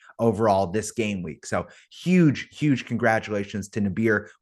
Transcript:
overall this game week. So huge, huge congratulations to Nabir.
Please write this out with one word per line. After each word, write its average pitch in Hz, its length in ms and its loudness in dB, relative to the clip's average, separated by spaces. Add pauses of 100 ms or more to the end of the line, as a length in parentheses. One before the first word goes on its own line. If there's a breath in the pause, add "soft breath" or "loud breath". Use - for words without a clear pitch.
(200 soft breath)
overall 104 480 2
this 101 240 -4
game 104 320 -4
week. 78 220 -12
So 90 220 -6 (220 soft breath)
huge, 170 600 2
huge 147 340 -2
congratulations 107 840 -2
to - 100 -6
Nabir. 104 480 0 (140 loud breath)